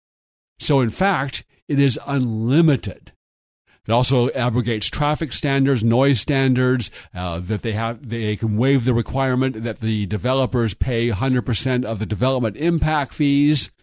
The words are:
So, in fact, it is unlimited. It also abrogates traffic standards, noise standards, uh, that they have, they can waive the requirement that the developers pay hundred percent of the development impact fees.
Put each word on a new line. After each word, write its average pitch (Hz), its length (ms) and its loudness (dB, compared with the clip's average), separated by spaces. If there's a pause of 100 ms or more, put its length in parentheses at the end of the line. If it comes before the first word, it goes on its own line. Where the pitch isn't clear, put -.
(600)
So, 143 200 2
in 123 100 2
fact, 143 540 -2 (240)
it 143 120 2
is 139 280 2
unlimited. 131 1040 0 (760)
It - 60 -2
also 127 400 2
abrogates 117 560 -2
traffic 147 460 -4
standards, 135 500 0
noise 123 380 4
standards, 127 680 2 (240)
uh, 90 280 -4
that 95 220 -4
they 113 100 -2
have, 113 340 -4
they 107 300 -2
can 110 180 -2
waive 131 300 2
the 127 80 2
requirement 127 680 0
that 117 180 -6
the 107 240 0
developers 117 680 0
pay 120 360 0
hundred 127 360 0
percent 127 380 -2
of 110 160 -6
the 107 60 -4
development 113 500 -2
impact 156 580 0
fees. 143 580 2 (120)